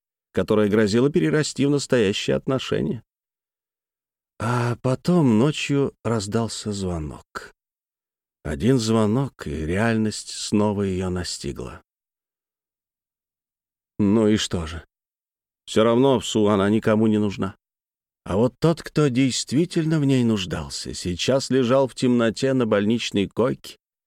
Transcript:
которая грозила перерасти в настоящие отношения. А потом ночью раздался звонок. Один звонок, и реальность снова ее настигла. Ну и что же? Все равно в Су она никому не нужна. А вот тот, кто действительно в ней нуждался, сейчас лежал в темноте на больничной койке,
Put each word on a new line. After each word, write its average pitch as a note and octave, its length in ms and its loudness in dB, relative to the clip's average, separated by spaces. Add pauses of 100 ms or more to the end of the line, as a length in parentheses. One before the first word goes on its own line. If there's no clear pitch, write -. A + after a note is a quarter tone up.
(340)
которая G#2 340 2
грозила A2 420 4
перерасти D#3 560 0
в C#3 40 2
настоящие C3 680 0
отношения. B2+ 680 -4 (1400)
А A#2+ 420 -2
потом C3 580 2
ночью C#3 540 0 (100)
раздался A2 720 -4
звонок. E2+ 800 -8 (920)
Один D#2+ 340 0
звонок, A2+ 680 -2
и D2+ 180 -6
реальность A2 680 -2
снова G#2 500 -2
ее F#2 280 -2
настигла. C#2+ 720 -8 (2250)
Ну G#2+ 280 4
и G#2+ 80 4
что F2+ 320 -4
же? E2 160 -12 (840)
Все G#2+ 200 2
равно B2 340 4
в F#2+ 60 -10
Су G#2+ 220 0
она G2+ 220 2
никому A2 380 2
не G#2+ 120 2
нужна. G2 360 -4 (680)
А E2+ 100 -2
вот A#2+ 240 2
тот, D#3+ 220 2
кто - 260 0
действительно D3 920 0
в C#3+ 60 0
ней C3 200 4
нуждался, F2 680 -4
сейчас G#2+ 560 -2
лежал C3 380 2
в - 80 -10
темноте B2 580 0
на B2+ 120 2
больничной G#2 600 0
койке, - 500 -4 (300)